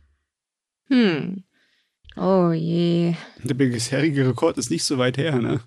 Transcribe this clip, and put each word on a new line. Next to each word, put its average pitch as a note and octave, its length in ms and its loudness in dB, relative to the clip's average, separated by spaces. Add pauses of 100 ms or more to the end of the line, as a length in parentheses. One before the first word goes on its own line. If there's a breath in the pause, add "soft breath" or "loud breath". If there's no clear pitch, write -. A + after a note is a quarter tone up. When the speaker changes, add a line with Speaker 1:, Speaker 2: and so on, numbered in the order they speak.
(920)
Speaker 1:
Hm. F#3+ 520 2 (720)
Oh F3+ 360 2
je. E3+ 640 0 (300 loud breath)
Speaker 2:
Der C#3+ 100 -4
bisherige C3+ 760 0
Rekord B2+ 300 0
ist B2+ 140 -6
nicht E3+ 120 -4
so C#3+ 140 -2
weit B2+ 220 0
her, D3+ 160 -2
ne? A#2+ 320 0